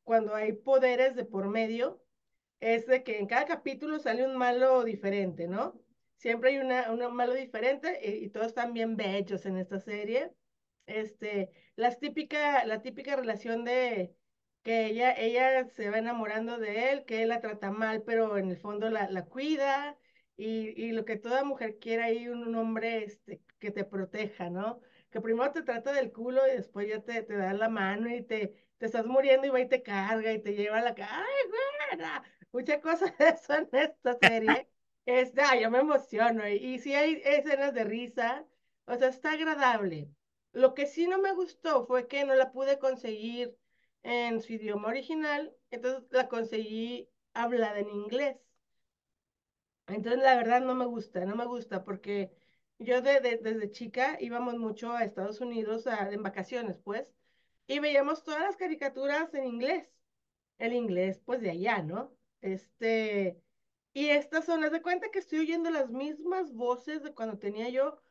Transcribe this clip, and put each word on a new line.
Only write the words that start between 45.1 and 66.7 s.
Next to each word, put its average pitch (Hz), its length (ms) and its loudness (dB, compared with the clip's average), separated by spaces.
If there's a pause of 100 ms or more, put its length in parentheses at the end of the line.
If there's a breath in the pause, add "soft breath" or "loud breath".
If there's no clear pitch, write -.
entonces 254 400 -4
la 254 180 2
conseguí 226 800 -4 (260)
hablada 226 460 0
en 208 100 -4
inglés. 233 460 -2 (1500)
Entonces, 233 360 0
la 262 140 8
verdad, 233 260 4
no 254 120 0
me 254 120 0
gusta, 226 400 -6
no 202 100 -4
me 240 100 -4
gusta, 226 380 -6
porque 202 480 -4 (460)
yo 247 240 2
de, 277 180 6
de, 240 180 2
desde 220 320 -2
chica 247 500 -2
íbamos 240 380 -4
mucho 226 340 -6
a 233 120 0
Estados 208 360 -4
Unidos 226 460 -4
a, 208 240 -2
en 208 120 -6
vacaciones, 196 560 -6
pues, 220 340 -6 (540)
y 285 140 0
veíamos 294 440 2
todas 311 180 -4
las 381 140 0
caricaturas 302 800 -2
en 277 120 -2
inglés. 254 420 -2 (680)
El 233 160 -2
inglés, 190 500 0
pues, 247 180 -2
de 196 80 -2
allá, 190 320 0
¿no? 196 320 -6 (260)
Este, 202 1000 -2 (540)
y 285 160 0
estas 294 360 2
son, 320 180 2
haz 302 80 2
de 330 100 -2
cuenta 359 280 -2
que 392 100 -2
estoy 311 200 -2
oyendo 330 300 0
las 277 200 0
mismas 302 640 -4
voces 247 480 -4